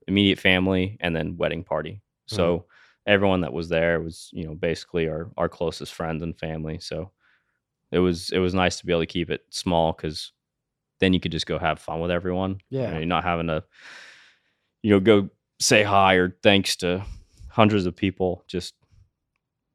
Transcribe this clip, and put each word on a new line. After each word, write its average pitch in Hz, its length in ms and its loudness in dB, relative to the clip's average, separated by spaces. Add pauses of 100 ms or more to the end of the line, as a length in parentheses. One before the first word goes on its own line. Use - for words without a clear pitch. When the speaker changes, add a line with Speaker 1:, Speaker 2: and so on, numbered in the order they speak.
Speaker 1:
immediate 98 320 2
family 92 600 2
and 85 160 -2
then 82 220 -4
wedding 80 260 -4
party. 78 380 -8 (260)
So 87 320 0
Speaker 2:
Mm-hmm. - 60 -14 (420)
Speaker 1:
everyone 98 340 4
that 71 120 -4
was 82 160 -6
there 85 300 2
was, 82 340 -10
you 85 120 -10
know, 78 100 -12
basically 82 540 -4
our, 80 280 -8
our 85 120 0
closest 80 440 -8
friends 80 300 -6
and 82 140 -8
family. 78 420 -8
So 80 320 -10 (800)
it 85 80 0
was, 90 320 0
it 92 80 -2
was 90 140 0
nice 90 260 2
to - 60 -18
be 87 80 0
able 82 80 2
to 80 60 -2
keep 82 220 -6
it 78 200 -6
small 82 440 0
'cause - 380 -10 (680)
then 92 140 4
you 90 60 2
could 85 120 -6
just 80 160 -6
go 80 100 -2
have 78 220 -2
fun 80 200 -8
with 85 120 -4
everyone. 92 480 -4 (100)
Speaker 3:
Yeah. 131 180 -6
Speaker 1:
You - 40 -
know, 82 80 -6
you're 80 80 -4
not 82 160 0
having 85 240 -2
to, 78 160 -2 (1200)
you 104 80 2
know, 101 80 8
go 101 300 6 (300)
say 110 240 4
hi 98 320 6
or 90 140 4 (140)
thanks 98 340 4
to 90 260 -2 (460)
hundreds 107 380 4
of 87 80 -4
people. 92 520 -4
Just, - 280 -8 (1000)